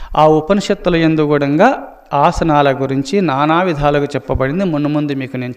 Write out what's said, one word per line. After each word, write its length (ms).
ఆ 100
ఉపనిషత్తుల 680
యందు 260
కూడా 600
ఆసనాల 580
గురించి 500
నానా 420
విధాలుగా 400
చెప్పబడింది. 640
మున్ను 240
ముందు 240
మీకు 240
నేను 200